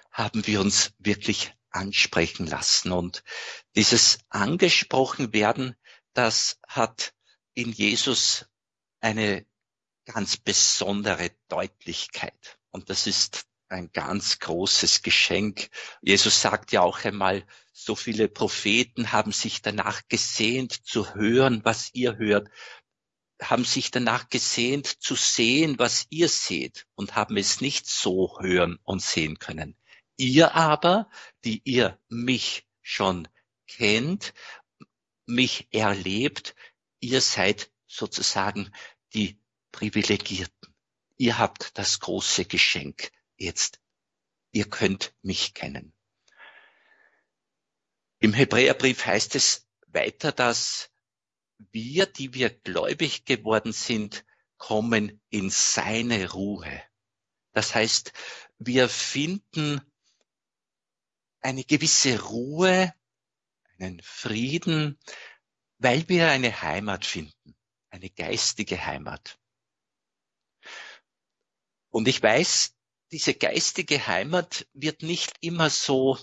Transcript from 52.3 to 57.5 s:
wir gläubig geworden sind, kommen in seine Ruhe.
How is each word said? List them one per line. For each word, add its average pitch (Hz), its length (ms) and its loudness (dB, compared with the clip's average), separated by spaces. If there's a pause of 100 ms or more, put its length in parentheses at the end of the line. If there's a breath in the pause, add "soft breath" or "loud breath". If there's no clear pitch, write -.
wir 127 180 0
gläubig 127 760 -4
geworden 110 460 0
sind, - 520 -4 (320)
kommen 107 720 0
in 98 220 -2
seine 107 840 0
Ruhe. 92 500 -8 (720)